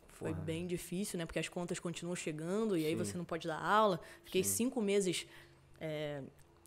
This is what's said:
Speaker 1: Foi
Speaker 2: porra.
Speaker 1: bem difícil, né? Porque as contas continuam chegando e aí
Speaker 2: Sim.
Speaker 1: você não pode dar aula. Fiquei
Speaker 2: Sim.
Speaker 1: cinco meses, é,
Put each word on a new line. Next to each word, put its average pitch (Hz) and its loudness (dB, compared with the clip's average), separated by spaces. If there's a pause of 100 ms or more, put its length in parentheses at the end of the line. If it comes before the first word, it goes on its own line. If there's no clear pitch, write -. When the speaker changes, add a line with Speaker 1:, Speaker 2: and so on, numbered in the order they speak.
Speaker 1:
Foi - -6
Speaker 2:
porra. 160 -4
Speaker 1:
bem 165 -4
difícil, 180 -4
né? 165 -2
Porque - -4
as 160 -2
contas 175 -4
continuam 175 -4
chegando 175 0
e 156 2
aí 156 2
Speaker 2:
Sim. 170 0
Speaker 1:
você 202 -4
não 170 -4
pode 170 -4
dar 156 -4
aula. 196 6 (240)
Fiquei 185 2
Speaker 2:
Sim. 202 2
Speaker 1:
cinco 262 0
meses, 196 2 (520)
é, 151 -4 (440)